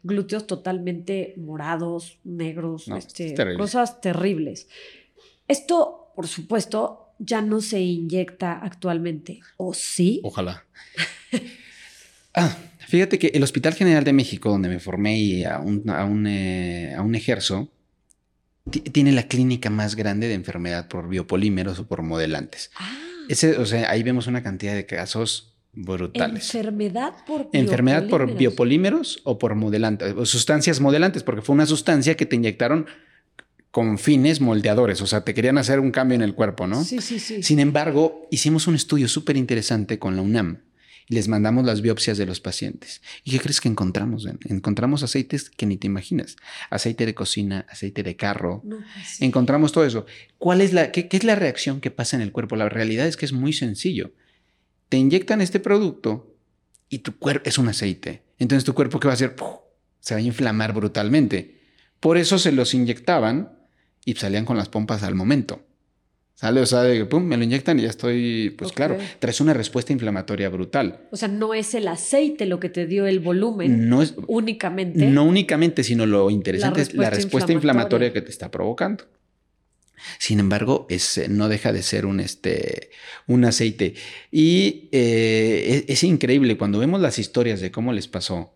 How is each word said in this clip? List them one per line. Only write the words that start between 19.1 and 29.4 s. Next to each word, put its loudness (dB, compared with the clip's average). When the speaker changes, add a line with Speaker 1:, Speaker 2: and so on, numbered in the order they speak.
Speaker 2:
la 4
clínica 0
más -2
grande -2
de -2
enfermedad -6
por -10
biopolímeros -2
o -12
por -6
modelantes. -6
Speaker 1:
Ah. -12
Speaker 2:
Ese, 2
o 0
sea, -2
ahí 0
vemos -2
una -4
cantidad -6
de -6
casos -6
brutales. -6
Speaker 1:
Enfermedad -4
por -6
Speaker 2:
Enfermedad 2
por 2
Speaker 1:
biopolímeros. -4
Speaker 2:
biopolímeros 2
o -2
por 0